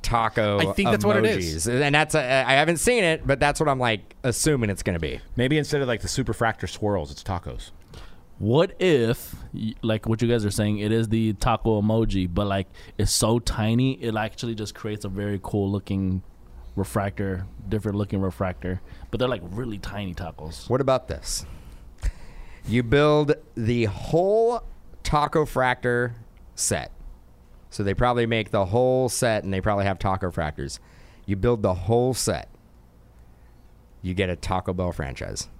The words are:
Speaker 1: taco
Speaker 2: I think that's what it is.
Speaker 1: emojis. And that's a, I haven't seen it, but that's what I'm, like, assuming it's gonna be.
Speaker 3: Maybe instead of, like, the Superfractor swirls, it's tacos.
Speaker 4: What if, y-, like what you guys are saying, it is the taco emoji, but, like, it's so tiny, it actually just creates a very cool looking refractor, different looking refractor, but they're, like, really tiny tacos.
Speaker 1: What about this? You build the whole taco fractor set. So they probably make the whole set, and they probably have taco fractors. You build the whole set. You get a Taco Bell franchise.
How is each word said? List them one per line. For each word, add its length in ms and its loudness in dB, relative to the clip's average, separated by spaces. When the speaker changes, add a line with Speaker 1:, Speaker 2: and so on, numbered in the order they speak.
Speaker 1:
taco 560 2
Speaker 2:
I 140 2
think 180 2
that's 120 2
what 140 4
it 80 4
is. 400 0
Speaker 1:
emojis. 160 2
And 140 2
that's 180 2
a, 80 4
I 60 6
haven't 240 4
seen 260 4
it, 220 2
but 140 2
that's 200 2
what 80 2
I'm, 120 2
like, 420 0
assuming 480 2
it's 140 -2
gonna 160 0
be. 200 -4
Speaker 3:
Maybe 220 2
instead 240 0
of, 60 0
like, 140 0
the 60 -6
Superfractor 640 -2
swirls, 400 -2
it's 140 -14
tacos. 480 -6
Speaker 4:
What 400 4
if, 560 2
y-, 200 -6
like 240 0
what 140 2
you 60 4
guys 160 2
are 80 2
saying, 280 2
it 120 0
is 160 2
the 260 2
taco 480 2
emoji, 520 2
but, 140 0
like, 200 -2
it's 140 2
so 280 4
tiny, 540 2
it 140 -2
actually 380 -4
just 200 -8
creates 300 -8
a 20 -6
very 340 -2
cool 300 0
looking 520 0
refractor, 680 -2
different 280 -2
looking 220 -2
refractor, 600 -4
but 80 -4
they're, 100 2
like, 220 -4
really 260 -6
tiny 380 -8
tacos. 520 -10
Speaker 1:
What 140 2
about 260 2
this? 380 -8
You 160 2
build 500 4
the 300 2
whole 760 2
taco 420 2
fractor 680 0
set. 360 -2
So 140 -6
they 100 0
probably 320 2
make 260 0
the 140 2
whole 440 2
set, 340 0
and 100 -4
they 80 0
probably 240 2
have 140 0
taco 320 -2
fractors. 480 -6
You 80 -2
build 260 2
the 140 2
whole 380 2
set. 360 -2
You 140 -4
get 140 2
a 60 0
Taco 380 -2
Bell 180 0
franchise. 580 -8